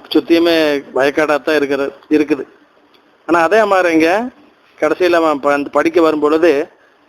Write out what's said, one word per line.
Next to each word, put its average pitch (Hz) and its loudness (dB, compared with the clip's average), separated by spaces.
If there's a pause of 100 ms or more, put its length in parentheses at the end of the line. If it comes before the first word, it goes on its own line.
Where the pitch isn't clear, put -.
சுத்தியுமே 160 0 (100)
வயக்காடா 143 0
தான் 156 -2
இருக்கிற-, 139 -2 (160)
இருக்குது. 147 0 (800)
ஆனா 170 2
அதே 208 2
மாதிரி 185 0
இங்க 180 0 (520)
கடைசியில 165 -2
அவன் 160 0
ப-, 143 -2
அந்த 143 -4
படிக்க 160 0
வரும் 156 0
பொழுது 147 0 (400)